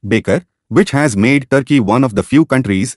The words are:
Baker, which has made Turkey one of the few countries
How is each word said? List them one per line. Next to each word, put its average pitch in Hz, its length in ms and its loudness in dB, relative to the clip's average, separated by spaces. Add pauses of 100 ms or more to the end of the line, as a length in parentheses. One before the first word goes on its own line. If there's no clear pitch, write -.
(160)
Baker, 131 280 -2 (320)
which 185 140 2
has 139 260 0
made 127 340 2
Turkey 139 300 0
one 113 260 0
of 113 80 -6
the 98 80 -2
few 151 220 2
countries 104 520 -2